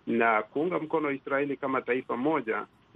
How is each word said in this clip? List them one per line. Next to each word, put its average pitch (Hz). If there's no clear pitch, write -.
na 113
kuunga 160
mkono 151
Israeli 139
kama 135
taifa 123
moja, 120